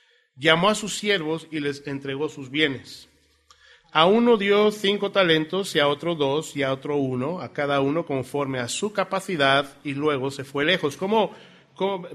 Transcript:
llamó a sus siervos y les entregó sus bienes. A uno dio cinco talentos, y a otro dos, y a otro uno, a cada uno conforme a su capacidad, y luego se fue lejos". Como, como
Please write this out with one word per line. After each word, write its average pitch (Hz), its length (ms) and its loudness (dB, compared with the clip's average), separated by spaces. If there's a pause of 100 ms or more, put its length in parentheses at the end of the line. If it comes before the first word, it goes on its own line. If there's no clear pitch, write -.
(360)
llamó 160 320 4
a 214 60 4
sus 208 220 -6
siervos 160 540 -2
y 156 100 -6
les 143 260 -4
entregó 139 420 -6
sus 139 220 -14
bienes. 139 580 -4 (840)
A 160 140 6
uno 233 300 6
dio 202 360 4
cinco 202 400 -2
talentos, 180 640 2
y - 20 4
a 143 80 6
otro 156 300 -2
dos, 143 400 -2
y 139 80 0
a 135 80 0
otro 143 240 -4
uno, 135 440 -2
a 120 120 -12
cada 143 280 0
uno 147 240 0
conforme 135 540 -4
a 120 80 -4
su 208 260 -4
capacidad, 151 920 0
y 143 100 -6
luego 139 380 -2
se 135 100 -10
fue 143 220 -4
lejos". 160 320 0
Como, 202 360 0 (420)
como 190 400 -4